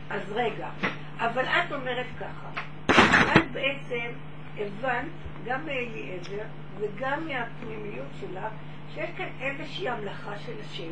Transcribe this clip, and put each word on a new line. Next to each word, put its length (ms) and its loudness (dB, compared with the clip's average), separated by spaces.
אז 260 -2
רגע, 320 2
אבל 260 2
את 260 2
אומרת 340 -2
ככה, 300 -6
את 160 10
בעצם 600 0
הבנת, 480 0
גם 200 0
מאליעזר 760 -4
וגם 480 0
מהפנימיות 800 -4
שלך, 240 -4
שיש 220 -2
כאן 100 -2
איזושהי 480 -2
המלאכה 420 -4
של 60 -6
השם. 260 -6